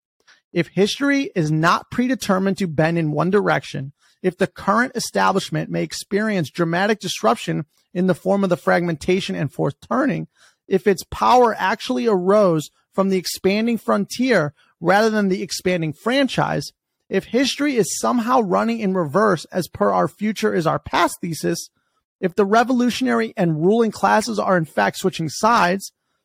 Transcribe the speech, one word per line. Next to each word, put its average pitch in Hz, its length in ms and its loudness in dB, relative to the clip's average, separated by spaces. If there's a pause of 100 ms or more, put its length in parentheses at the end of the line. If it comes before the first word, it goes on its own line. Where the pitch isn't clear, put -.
(520)
If 170 160 -2
history 277 680 0
is 151 160 0
not 160 400 0
predetermined 196 720 0
to 196 80 -2
bend 160 320 0
in 151 120 0
one 156 200 0
direction, 156 640 -2 (280)
if 185 160 -2
the 196 80 0
current 226 500 -2
establishment 190 760 -2
may 170 100 -2
experience 196 720 -4
dramatic 175 480 0
disruption 180 640 -2 (260)
in 185 140 0
the 185 80 4
form 196 300 0
of 185 80 0
the 170 60 2
fragmentation 180 800 0
and 165 160 -4
fourth 151 300 -4
turning, 214 460 -2 (400)
if 190 180 0
its 196 240 2
power 233 480 4
actually 240 480 -2
arose 190 640 2 (220)
from 196 180 0
the 190 80 2
expanding 208 640 -2
frontier 208 720 0 (260)
rather 202 300 4
than 208 200 2
the 196 120 -2
expanding 170 520 -4
franchise, 220 800 -2 (380)
if 190 160 -2
history 277 500 0
is - 240 0
somehow 240 420 0
running 214 380 0
in 196 140 -2
reverse 180 520 0
as 180 220 -6
per 202 240 0
our 180 160 2
future 208 460 -4
is 170 140 -2
our 147 120 0
past - 400 -2
thesis, 170 500 -4 (500)
if 180 160 -2
the 208 100 4
revolutionary 240 920 0
and 165 280 0
ruling 220 280 4
classes 214 460 0
are 196 180 0
in 165 100 0
fact 202 320 -2
switching 165 320 -4
sides, 196 640 0 (340)